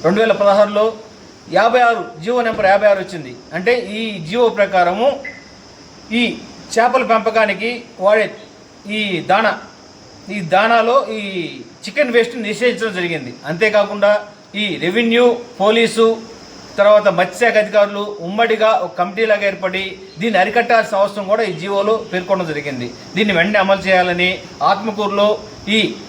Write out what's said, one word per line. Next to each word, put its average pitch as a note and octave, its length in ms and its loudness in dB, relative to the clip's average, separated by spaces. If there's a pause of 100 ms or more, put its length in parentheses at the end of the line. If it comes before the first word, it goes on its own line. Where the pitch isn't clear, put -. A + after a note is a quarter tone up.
రెండు F3+ 160 2
వేల A3 120 2
పదహారులో G#3 640 2 (580)
యాభై A3+ 280 4
ఆరు, A3+ 260 2 (140)
జీవో A#3 220 -2
నెంబర్ G#3+ 240 -2
యాభై G3+ 220 4
ఆరు G3 120 4
వచ్చింది. D3+ 360 -10 (180)
అంటే A#3 260 0
ఈ G#3 400 -8
జీవో A3 300 0
ప్రకారము G3 720 2 (920)
ఈ A#3 260 0 (420)
చేపల B3 240 2
పెంపకానికి A3 800 0 (160)
వాడే G3+ 360 2 (520)
ఈ G3 420 -4
దాణా, G3+ 300 2 (720)
ఈ G#3 80 -6
దాణాలో A3+ 720 2
ఈ A3 120 -6 (640)
చికెన్ B3+ 260 -2
వేస్ట్ A#3 260 2
నిషేధించడం G#3+ 560 -2
జరిగింది. E3 400 -6 (120)
అంతేకాకుండా G3+ 840 0 (280)
ఈ G3 260 -4
రెవెన్యూ, A#3 560 2 (220)
పోలీసు, A3+ 600 2 (560)
తర్వాత G#3 300 6
మత్స్యశాఖ G3 560 2
అధికారులు G3+ 580 0
ఉమ్మడిగా G#3+ 480 0
ఒక F3+ 280 -2
కమిటీలాగా G3+ 480 0
ఏర్పడి F#3+ 540 -6 (200)
దీన్ని G#3 200 0
అరికట్టాల్సిన A3+ 580 2
అవసరం G3+ 300 -2
కూడా A3 160 2
ఈ F#3+ 100 -4
జీవోలో G3 440 -2 (160)
పేర్కొనడం F3+ 340 -2
జరిగింది. C#3 460 -8 (220)
దీన్ని F#3+ 180 0
వెంటనే G3 260 2
అమలు G3 220 2
చేయాలని, F3+ 580 0 (240)
ఆత్మకూరులో G3+ 760 0 (300)
ఈ G#3 260 0 (140)